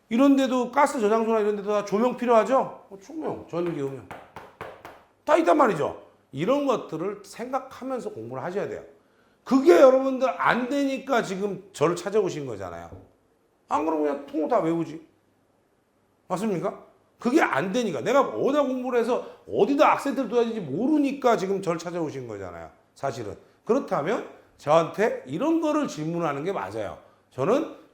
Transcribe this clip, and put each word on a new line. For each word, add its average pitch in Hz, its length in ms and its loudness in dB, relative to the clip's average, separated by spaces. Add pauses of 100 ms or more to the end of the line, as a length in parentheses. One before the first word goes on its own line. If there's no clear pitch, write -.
이런 269 280 6
데도 254 340 2
가스 277 300 2
저장소나 220 400 2
이런 208 160 0
데도 202 140 -4
다 208 140 0
조명 233 320 0
필요하죠? 233 720 2
어, 196 160 -18
조명, 285 460 -10
전기, 165 300 -4
음영. 135 280 -8 (1160)
다 302 120 2
있단 339 200 4
말이죠. 165 460 0 (300)
이런 247 340 0
것들을 190 580 -4
생각하면서 254 880 -8
공부를 123 320 -12
하셔야 175 260 -6
돼요. 87 140 -10 (640)
그게 269 360 6
여러분들 262 480 6 (120)
안 214 280 2
되니까 269 540 0
지금 190 500 -6
저를 165 240 2
찾아오신 175 500 -2
거잖아요. 87 440 -10 (760)
안 285 160 0
그러면 311 200 0
그냥 285 220 -2
통으로 302 220 -4
다 226 120 4
외우지. 165 460 -2 (1200)
맞습니까? 185 560 -4 (340)
그게 262 220 2
안 185 320 0
되니까, 196 280 -2
내가 233 200 2
어디다 247 440 0
공부를 254 340 -2
해서 226 260 0 (240)
어디다 214 440 4
악센트를 262 360 -2
둬야 233 120 0
되는지 226 200 -2
모르니까 247 760 0
지금 190 260 -2
저를 170 160 -2
찾아오신 160 480 -6
거잖아요, 90 440 -12 (240)
사실은. 113 420 -8 (280)
그렇다면 202 640 -2 (300)
저한테 170 680 2
이런 311 340 0
거를 302 260 0
질문하는 156 560 -4
게 185 100 -4
맞아요. 101 460 -6 (320)
저는 214 460 0 (180)